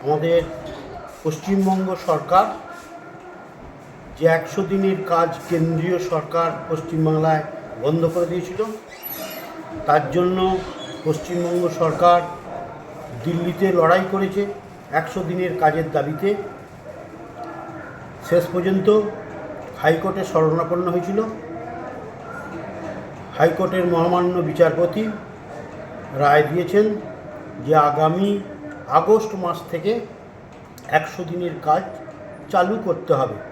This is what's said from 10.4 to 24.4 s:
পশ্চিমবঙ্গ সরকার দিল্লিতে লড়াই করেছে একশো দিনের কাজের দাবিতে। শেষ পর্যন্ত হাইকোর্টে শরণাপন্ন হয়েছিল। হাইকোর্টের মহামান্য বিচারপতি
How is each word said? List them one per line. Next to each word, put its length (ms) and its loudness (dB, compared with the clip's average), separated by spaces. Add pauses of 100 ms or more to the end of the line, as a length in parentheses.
পশ্চিমবঙ্গ 580 0 (160)
সরকার 420 6 (1040)
দিল্লিতে 460 0
লড়াই 400 6
করেছে 340 0 (460)
একশো 320 0
দিনের 360 -2
কাজের 320 2
দাবিতে। 380 0 (2000)
শেষ 140 4 (100)
পর্যন্ত 480 4 (800)
হাইকোর্টে 420 2
শরণাপন্ন 680 2
হয়েছিল। 320 0 (2250)
হাইকোর্টের 480 2
মহামান্য 540 2
বিচারপতি 640 4 (1120)